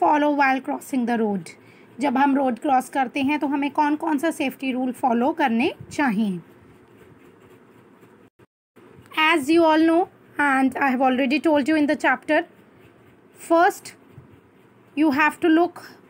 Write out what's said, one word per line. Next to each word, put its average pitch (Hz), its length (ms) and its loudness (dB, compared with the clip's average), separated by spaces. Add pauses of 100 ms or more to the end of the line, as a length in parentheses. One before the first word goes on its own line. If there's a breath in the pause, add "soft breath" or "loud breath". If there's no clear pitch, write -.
follow 294 320 2
while 269 260 0
crossing 262 460 -6
the 233 100 -2
road? 202 320 -4 (500 loud breath)
जब 262 180 -2
हम 277 180 2
रोड 262 240 -2
क्रॉस 262 300 0
करते 277 320 -4
हैं 294 180 -2
तो 302 80 -4
हमें 277 240 -2
कौन 302 240 0
कौन 311 220 -4
सा 320 140 -2
सेफ्टी 269 400 -6
रूल 254 200 -4
फॉलो 240 400 0
करने 277 420 0 (180)
चाहिए? 214 480 -2 (3000)
As 302 80 0
you 330 180 2
all 320 280 4
know, 339 160 2 (360)
and 269 320 2
I 262 220 -2
have 247 60 -2
already 262 460 0
told 294 220 2
you 320 60 2
in 294 120 2
the 302 180 -2
chapter, 302 380 0 (1080)
first 349 320 2 (1160)
you 311 200 4
have 302 200 0
to 339 100 2 (100)
look 349 220 -2 (280)